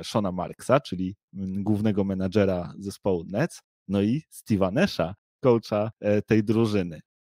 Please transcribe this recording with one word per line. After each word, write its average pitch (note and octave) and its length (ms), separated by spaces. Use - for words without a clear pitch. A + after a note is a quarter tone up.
Shona G2+ 280
Marksa, F#2 480
czyli, F#2 360
mm, F#2+ 300
głównego G#2 400
menadżera F#2+ 760
zespołu G2 480
Nets, A2 340
no G2 140
i A#2 200
Steve'a F#2+ 420
Nasha, G#2 420
coacha, A2 560
e, G#2 220
tej G#2+ 220
drużyny. G#2 580